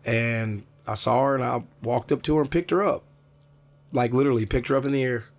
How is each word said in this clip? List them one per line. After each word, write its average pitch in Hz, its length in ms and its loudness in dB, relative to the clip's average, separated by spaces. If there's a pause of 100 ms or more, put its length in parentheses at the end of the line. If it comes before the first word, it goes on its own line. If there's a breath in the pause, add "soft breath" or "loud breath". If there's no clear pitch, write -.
And 113 580 -2 (240)
I 107 60 -4
saw 117 300 2
her, 139 120 2
and 127 80 0
I 123 200 -2 (180)
walked 120 300 -2
up 139 120 0
to 151 120 0
her 151 60 4
and 139 100 -2
picked 170 180 0
her 180 140 2
up. 185 200 0 (880)
Like, 123 220 0
literally 127 320 2
picked 120 240 -2
her 139 80 2
up 135 80 0
in 139 60 -2
the 135 120 0
air. 120 220 -4 (140)